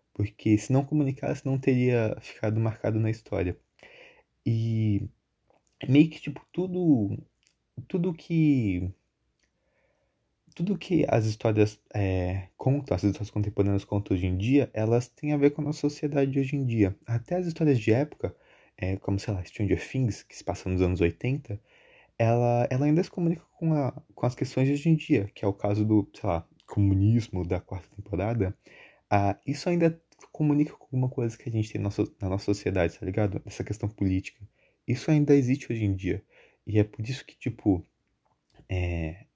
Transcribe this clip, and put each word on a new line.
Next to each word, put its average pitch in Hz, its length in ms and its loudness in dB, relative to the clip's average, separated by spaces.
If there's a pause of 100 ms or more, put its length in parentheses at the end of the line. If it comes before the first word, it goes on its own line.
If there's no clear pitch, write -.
(120)
Porque 107 460 0
se - 140 -4
não 135 120 4
comunicasse, 139 640 -2
não 135 120 -2
teria 123 600 2
ficado 107 400 -4
marcado 110 380 -2
na 110 120 0
história. 90 460 -4 (880)
E 113 640 0 (800)
meio 147 220 6
que, - 100 -16
tipo, - 320 -10
tudo, 165 640 0 (680)
tudo 180 280 -2
que, 127 760 2 (1600)
tudo 185 220 -2
que 160 320 0
as 113 180 2
histórias, 107 540 0 (140)
é, 95 600 -2
contam, 131 400 0
as 98 80 -4
histórias 101 260 -2
contemporâneas 101 540 0
contam 98 320 -2
hoje 92 100 -2
em 90 100 0
dia, 127 380 2
elas 113 340 0
têm 151 240 -6
a 147 40 0
ver 143 140 4
com 147 120 -6
a - 20 -2
nossa 151 160 -6
sociedade 143 520 -2
de 135 80 0
hoje 135 160 -2
em 139 80 -2
dia. 110 320 2 (100)
Até 117 300 -4
as 180 100 -2
histórias 160 320 2
de 107 140 2
época, 131 420 -2 (420)
é, 95 200 -2
como, 98 220 -2
sei 104 160 -4
lá, 90 100 -6
Stranger 98 440 -4
Things, 127 360 -2
que - 120 -20
se - 80 -18
passa 85 240 -8
nos 92 140 2
anos 90 180 2
oitenta, 107 600 -2 (580)
ela, 120 520 2
ela 135 160 0
ainda 151 160 2
se - 80 -6
comunica 165 320 -2 (140)
com 160 180 -2
a, 139 180 -2 (220)
com - 120 -4
as 127 80 0
questões 131 320 -2
de 139 80 2
hoje 143 140 -2
em 160 80 6
dia, 110 380 0
que - 100 -8
é 101 40 2
o 98 40 0
caso 104 320 0
do, 107 280 2
sei - 160 -6
lá, 85 180 -2 (200)
comunismo 98 800 2
da 90 140 -2
quarta - 340 -14
temporada. 101 640 -4 (540)
Ah, 101 360 2
isso 147 220 -4
ainda 170 320 2 (320)
comunica 147 400 0
com - 120 -20
alguma 127 240 -2
coisa 120 280 -4
que - 120 -12
a 113 40 -8
gente 107 200 -2
tem 107 80 -4
na 104 40 -4
nossa, 101 200 0 (160)
na 98 80 -4
nossa 98 180 -4
sociedade, 95 520 0
tá - 80 -10
ligado? 98 400 -2
Essa - 180 -8
questão 107 240 -6
política. 95 560 -4 (420)
Isso 123 240 -2
ainda 147 240 4
existe 131 380 2
hoje 113 120 -2
em 98 100 2
dia. 92 300 -4 (420)
E 104 120 2
é 104 60 6
por - 180 -12
isso 127 220 -8
que, - 140 -20
tipo, 101 460 -2 (840)
é, 87 680 -4